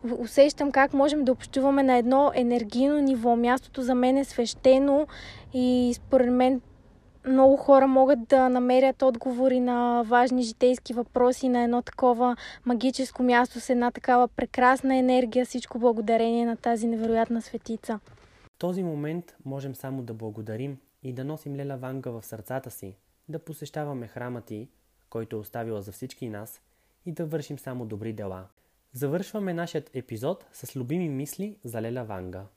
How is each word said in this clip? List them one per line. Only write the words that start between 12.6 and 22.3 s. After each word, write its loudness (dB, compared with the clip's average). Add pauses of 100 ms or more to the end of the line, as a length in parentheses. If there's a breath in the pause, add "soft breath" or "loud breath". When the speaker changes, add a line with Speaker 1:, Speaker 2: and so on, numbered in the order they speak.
Speaker 1:
магическо -2
място 2
с -12
една 2
такава 2
прекрасна 2
енергия. 2
Всичко -8
благодарение 0
на -4
тази -2
невероятна -2
светица. -8 (440 soft breath)
Speaker 2:
В -20
този -4
момент -6 (100)
можем -10
само -10
да -10
благодарим -10 (240)
и -10
да -10
носим -10
Леля -8
Ванга -10
в -12
сърцата -10